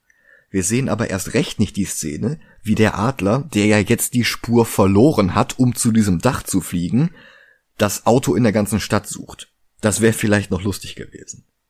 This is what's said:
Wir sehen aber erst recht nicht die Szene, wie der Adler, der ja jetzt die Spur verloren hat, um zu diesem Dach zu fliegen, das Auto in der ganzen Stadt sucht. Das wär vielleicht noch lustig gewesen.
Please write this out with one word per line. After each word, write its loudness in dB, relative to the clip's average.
Wir -2
sehen 0
aber -2
erst -6
recht -2
nicht -2
die -2
Szene, -6
wie 0
der 2
Adler, -2
der 2
ja 4
jetzt 0
die 0
Spur 0
verloren 4
hat, -2
um 2
zu 0
diesem 2
Dach -2
zu -2
fliegen, -2
das -2
Auto 2
in 2
der 2
ganzen 0
Stadt -2
sucht. -16
Das 0
wär 4
vielleicht 0
noch -4
lustig -6
gewesen. -18